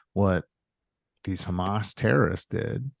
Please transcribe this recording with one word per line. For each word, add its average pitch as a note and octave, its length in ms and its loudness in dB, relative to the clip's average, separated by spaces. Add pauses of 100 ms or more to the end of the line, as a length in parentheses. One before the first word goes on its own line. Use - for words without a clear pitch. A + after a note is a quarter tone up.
(140)
what F#2+ 300 2 (800)
these F#2 200 -4
Hamas F#2+ 500 -2
terrorists A#2 520 2
did, - 440 -4 (100)